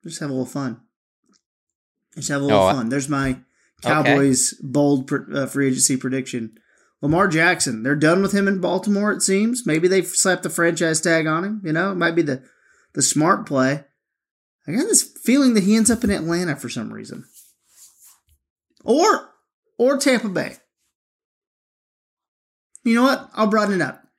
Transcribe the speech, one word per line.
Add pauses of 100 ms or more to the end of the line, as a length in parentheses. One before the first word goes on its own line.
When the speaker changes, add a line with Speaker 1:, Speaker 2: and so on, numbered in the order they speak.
Speaker 1:
Just
have
a
little
fun. (1300)
Just
have
a
little
Speaker 2:
Oh,
I
Speaker 1:
fun.
There's
my (540)
Speaker 2:
Okay.
Speaker 1:
Cowboys
bold
pr-,
uh,
free
agency
prediction. (440)
Lamar
Jackson,
they're
done
with
him
in
Baltimore,
it
seems.
Maybe
they've
slapped
the
franchise
tag
on
him.
You
know,
it
might
be
the, (520)
the
smart
play. (840)
I
got
this (200)
feeling
that
he
ends
up
in
Atlanta
for
some
reason. (1600)
Or, (480)
or
Tampa
Bay. (2250)
You
know
what?
I'll
broaden
it
up. (180)